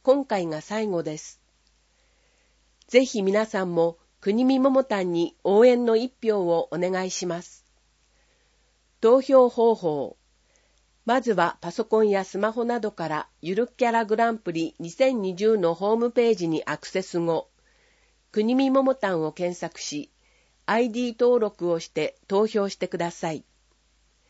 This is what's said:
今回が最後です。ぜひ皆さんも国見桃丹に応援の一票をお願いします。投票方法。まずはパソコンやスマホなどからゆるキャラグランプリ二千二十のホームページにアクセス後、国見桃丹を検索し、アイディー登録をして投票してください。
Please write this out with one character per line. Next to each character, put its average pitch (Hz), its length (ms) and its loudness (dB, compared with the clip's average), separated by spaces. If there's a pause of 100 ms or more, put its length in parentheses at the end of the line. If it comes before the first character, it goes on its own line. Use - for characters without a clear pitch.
今 269 240 2
回 190 200 -2
が 151 140 -6
最 214 260 -6
後 175 160 -2
で 156 140 -8
す。 - 240 -20 (1500)
ぜ 247 180 4
ひ 214 160 -4
皆 208 240 0
さ 190 180 -4
ん 175 100 -6
も 170 220 0 (240)
国 220 240 0
見 262 140 4
桃 262 260 2
丹 185 280 -2
に 170 220 -2 (100)
応 202 200 4
援 247 220 4
の 226 100 2
一 254 160 -2 (100)
票 208 200 0
を 170 280 0
お 165 80 -6
願 185 280 -2
い 180 40 -10
し - 140 -8
ま 170 160 -6
す。 - 240 -20 (1400)
投 247 160 6
票 262 300 6
方 226 240 2
法。 151 420 -4 (880)
ま 247 160 0
ず 233 140 0
は 170 260 0
パ 175 120 -10
ソ 220 120 -6
コ 220 160 2
ン 214 80 4
や 196 160 0
ス 196 140 -10
マ 214 140 -2
ホ 233 120 -4
な 240 160 -2
ど 214 100 -6
か 165 180 -8
ら 151 200 -6 (140)
ゆ 170 120 -6
る 233 120 0
キ - 180 -4
ャ 233 80 2
ラ 226 140 0
グ 214 100 -2
ラ 233 140 2
ン 226 80 -6
プ 175 120 -8
リ 165 280 -4
二 170 100 -12
千 262 320 0
二 190 160 -4
十 214 220 2
の 170 160 2
ホ 196 180 -2
ー 226 60 4
ム 240 120 0
ペ 233 200 2
ー 220 40 2
ジ 175 140 -2
に 156 160 -2
ア 147 140 -6
ク - 100 -18
セ 190 140 -4
ス 180 160 -6
後、 165 320 -2 (840)
国 220 220 0
見 269 160 2
桃 262 240 2
丹 185 300 -2
を 151 80 -4
検 175 280 -6
索 165 180 -10
し、 - 320 -10 (540)
ア 214 140 0
イ 247 120 0
デ 226 100 -6
ィ 247 100 -4
ー 226 100 -14
登 247 180 4
録 202 320 -4
を 165 100 -2
し - 100 -14
て - 260 -6 (120)
投 208 180 2
票 202 240 -2
し - 60 -12
て 180 120 -6
く 185 80 -6
だ 170 140 -4
さ 165 220 -8
い。 143 120 -10 (840)